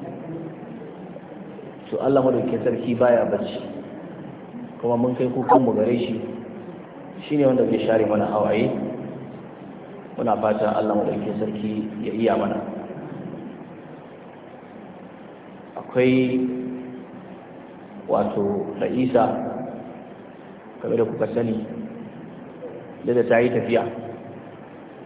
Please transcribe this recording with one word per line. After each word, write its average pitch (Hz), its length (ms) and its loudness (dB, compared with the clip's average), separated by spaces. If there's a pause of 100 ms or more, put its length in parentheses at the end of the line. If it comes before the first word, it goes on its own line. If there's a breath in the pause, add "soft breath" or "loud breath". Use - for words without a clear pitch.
(1900)
To, - 100 -2
Allah 135 240 6
madaukakin 117 400 2
sarki 117 320 2
baya 120 320 6
bacci. - 320 -2 (1200)
Kuma 120 160 2
mun 123 200 4
kai 127 120 2
kukan 127 320 8
mu 117 160 6
gare 107 200 4
shi, 113 240 0 (1080)
shi 151 80 2
ne 143 80 6
wanda 123 240 8
zai 110 160 4
share 110 240 6
mana 104 180 4
hawaye. 104 420 4 (1500)
Muna 117 200 2
fata 107 400 2
Allah 107 200 2
madaukakin 104 440 0
sarki 107 480 -2 (160)
ya 104 80 -2
iya 110 240 4
mana. 101 240 0 (3250)
Akwai, 127 600 4 (1700)
wato, - 580 2 (120)
Ra'isa, 123 460 4 (1600)
kamar 117 140 2
da 117 80 6
kuka 110 300 2
sani, 117 320 2 (1400)
da 120 200 4
ta 120 160 6
yi 123 100 6
tafiya. 113 320 4 (1200)